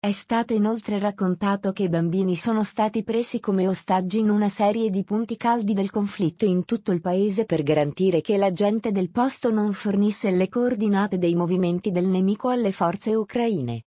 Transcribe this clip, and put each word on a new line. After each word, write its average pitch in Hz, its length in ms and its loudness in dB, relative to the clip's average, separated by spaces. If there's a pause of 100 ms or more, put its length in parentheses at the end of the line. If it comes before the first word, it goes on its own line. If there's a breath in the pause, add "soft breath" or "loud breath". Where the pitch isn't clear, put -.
È 202 120 -2
stato 233 400 -2
inoltre 214 440 0
raccontato 196 760 0
che 202 100 -2
i 185 60 0
bambini 170 480 0
sono 220 260 0
stati 214 400 -2
presi 233 380 -2
come 190 260 0
ostaggi 185 520 -2
in 214 100 2
una 208 180 2
serie 214 420 0
di 190 140 -2
punti 220 320 -4
caldi 233 380 0
del 196 180 0
conflitto 202 540 -2
in 180 180 2
tutto 220 300 -2
il 170 80 0
paese 196 420 0
per 160 200 0
garantire 151 580 2
che 208 160 0
la 196 160 2
gente 208 400 0
del 185 160 0
posto 240 420 -2
non 208 220 0
fornisse 202 580 0
le 185 160 2
coordinate 208 680 0
dei 170 180 2
movimenti 180 560 0
del 180 160 0
nemico 190 400 0
alle 247 240 0
forze 190 420 -2
ucraine. 202 760 -2